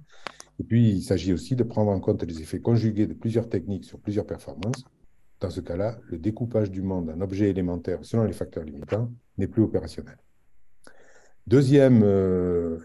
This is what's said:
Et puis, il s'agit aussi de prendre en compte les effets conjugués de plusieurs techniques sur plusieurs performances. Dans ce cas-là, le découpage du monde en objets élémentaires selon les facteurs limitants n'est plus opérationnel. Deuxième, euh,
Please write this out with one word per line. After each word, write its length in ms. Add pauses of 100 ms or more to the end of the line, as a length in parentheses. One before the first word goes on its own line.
(600)
Et 40
puis, 280
il 100
s'agit 320
aussi 240
de 60
prendre 280
en 80
compte 240
les 160
effets 220
conjugués 460
de 60
plusieurs 360
techniques 340
sur 160
plusieurs 280
performances. 580 (560)
Dans 80
ce 100
cas-là, 440
le 140
découpage 540
du 100
monde 280
en 100
objets 300
élémentaires 540
selon 200
les 80
facteurs 320
limitants 480 (260)
n'est 100
plus 160
opérationnel. 520 (1300)
Deuxième, 580
euh, 800